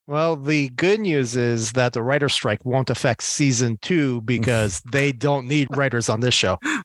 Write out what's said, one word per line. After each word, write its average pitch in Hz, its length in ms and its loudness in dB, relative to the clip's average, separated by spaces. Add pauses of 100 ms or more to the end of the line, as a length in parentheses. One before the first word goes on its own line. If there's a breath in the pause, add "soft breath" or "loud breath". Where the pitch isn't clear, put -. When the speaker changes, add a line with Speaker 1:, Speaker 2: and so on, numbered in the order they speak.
Speaker 1:
Well, 156 300 0
the 147 360 0
good 180 280 2
news 143 380 0
is 117 360 0
that 123 200 2
the 117 100 -4
writer's 139 300 0
strike - 320 -2
won't 131 240 0
affect 123 340 0
season 123 580 0
two 143 420 0
because 113 580 0
Speaker 2:
<laughs> 117 100 -18
Speaker 1:
they 139 220 2
don't 135 340 -2
need 143 240 0
writers 120 380 0
on 110 100 0
this 120 140 2
show. 92 260 0 (260 loud breath)